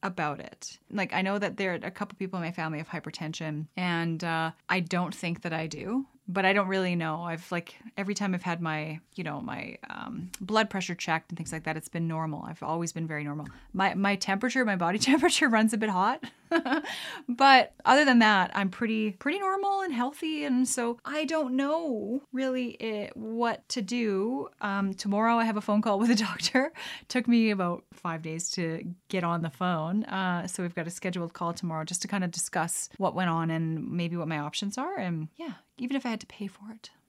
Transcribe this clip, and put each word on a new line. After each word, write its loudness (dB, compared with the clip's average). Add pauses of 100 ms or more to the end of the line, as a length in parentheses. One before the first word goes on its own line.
about -4
it." -14 (100)
Like, -2
I 2
know 0
that -2
there 0
are -4
a -6
couple -8
people -6
in -4
my -4
family -4
have -10
hypertension, -6 (100)
and, 0
uh, 0 (180)
I 2
don't -2
think -6
that -4
I -2
do, -4 (220)
but 0
I 6
don't 4
really 2
know. -2
I've, -8
like, -6 (220)
every -4
time -2
I've -4
had -2
my, -4 (160)
you -6
know, -6
my, -8 (120)
um, -10 (120)
blood 2
pressure -4
checked -2
and -8
things -8
like -8
that, -4
it's -10
been -2
normal. -4
I've -12
always -2
been -6
very -4
normal. -6 (260)
My, 2
my 2
temperature, 0
my 2
body 2
<laughs> 4
temperature 6
runs 6
a 0
bit 2
hot. 2 (280)
<laughs> 2 (460)
But 8 (120)
other 8
than 8
that, 6
I'm 0
pretty, -2
pretty -2
normal 0
and -2
healthy. -2
And 4
so -2
I -2
don't 0
know 0 (100)
really, -2
eh, -4
what -4
to -2
do. 0 (100)
Um, 0
tomorrow 2
I 4
have 0
a -2
phone 2
call 2
with 4
a 8
<laughs> 2
doctor. 0 (340)
Took 0
me 6
about -2
five -6
days -6
to -2 (240)
get 0
on 2
the -2
phone. 0
Uh, 0
so -6
we've -4
got -4
a -8
scheduled -4
call -4
tomorrow -4
just -4
to -8
kinda 0
discuss -4
what 0
went 2
on 0
and -2
maybe -2
what -4
my -2
options -4
are. -4
And -4
yeah, -8 (240)
even -4
if -2
I -2
had -4
to -16
pay -10
for -14
it -18 (200)